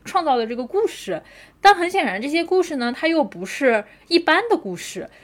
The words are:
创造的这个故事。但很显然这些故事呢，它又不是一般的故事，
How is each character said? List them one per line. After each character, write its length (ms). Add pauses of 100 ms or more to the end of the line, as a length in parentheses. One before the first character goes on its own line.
创 180
造 140
的 80
这 100
个 80
故 220
事。 360 (380)
但 140
很 160
显 160
然 160
这 60
些 160
故 180
事 140
呢， 200
它 120
又 140
不 220
是 400 (220)
一 100
般 320
的 80
故 200
事， 340 (120)